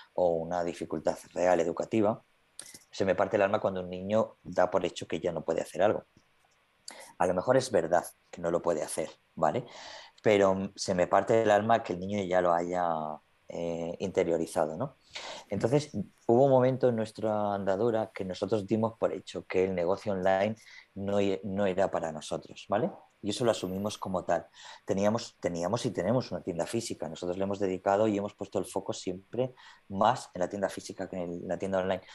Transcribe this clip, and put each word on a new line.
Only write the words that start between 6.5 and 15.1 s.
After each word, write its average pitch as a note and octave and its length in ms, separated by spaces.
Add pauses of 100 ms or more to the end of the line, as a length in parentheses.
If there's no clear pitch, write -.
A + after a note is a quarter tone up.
A F2+ 100
lo F#2 60
mejor B2+ 240
es C3 140
verdad E2+ 340 (260)
que F2 100
no E2+ 100
lo E2+ 100
puede E2 220
hacer, D#2 260 (260)
¿vale? E2 300 (580)
Pero G2 520
se - 200
me F2+ 120
parte G2 360
el G#2+ 80
alma A2 320
que - 100
el F2 60
niño G2 240
ya F2+ 180
lo F2 120
haya, F2 320 (640)
eh, E2+ 520
interiorizado, E2 760
¿no? C3 220 (520)